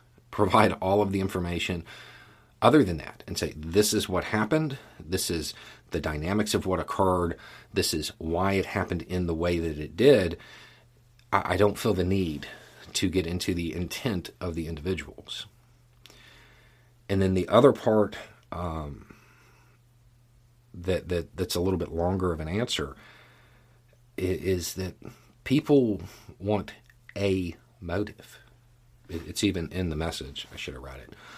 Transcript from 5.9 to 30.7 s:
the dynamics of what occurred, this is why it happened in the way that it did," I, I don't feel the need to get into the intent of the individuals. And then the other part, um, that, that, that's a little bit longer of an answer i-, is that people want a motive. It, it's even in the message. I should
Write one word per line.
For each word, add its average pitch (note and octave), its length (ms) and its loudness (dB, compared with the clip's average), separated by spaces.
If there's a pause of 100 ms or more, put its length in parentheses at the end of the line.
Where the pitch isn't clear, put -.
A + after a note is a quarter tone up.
the E2 100 -2
dynamics D#2+ 540 0
of F#2 120 0
what F#2 140 0
occurred, F2+ 560 2 (360)
this F2+ 220 0
is D#2 240 -4
why E2+ 340 0
it F#2+ 140 2
happened F2 360 -4
in F2+ 240 -2
the E2 80 -2
way E2+ 240 0
that D#2+ 200 -2
it D2+ 180 -10
did," G#2+ 420 6 (920)
I, F#2+ 220 0
I - 20 2
don't G2+ 220 4
feel G#2+ 160 2
the F2+ 100 0
need F2+ 420 0 (480)
to G2 140 0
get E2 180 2
into F2+ 280 -2
the E2+ 200 -2
intent F2+ 560 -4 (100)
of F2+ 140 -4
the D#2+ 140 -4
individuals. - 800 -8 (1600)
And G2 120 2
then F#2+ 140 4
the F#2 140 0
other A#2+ 240 8
part, G#2+ 440 2 (340)
um, D#2+ 640 -8 (1600)
that, F2 360 -2
that, E2+ 280 -4
that's F#2 180 -2
a F2 60 0
little F#2 180 2
bit E2 140 -4
longer F2+ 400 0
of D#2 80 -6
an D#2 80 -6
answer E2+ 480 -2 (1200)
i-, - 40 -6
is F#2 520 0
that F#2 200 -6 (500)
people C3 560 2 (380)
want G2+ 340 -2 (440)
a F#2+ 380 0 (260)
motive. - 580 -6 (680)
It, E2 180 -8
it's F2 180 -4
even F2 260 -2
in F2 200 -2
the D2+ 60 -4
message. D2+ 560 -8
I - 40 -16
should - 180 -12